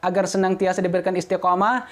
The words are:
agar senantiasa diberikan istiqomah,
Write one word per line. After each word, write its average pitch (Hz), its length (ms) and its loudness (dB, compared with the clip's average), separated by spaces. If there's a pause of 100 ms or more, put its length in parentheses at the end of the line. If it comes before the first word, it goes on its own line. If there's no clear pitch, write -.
agar 185 240 0
senantiasa 190 560 0
diberikan 180 320 0
istiqomah, 185 760 0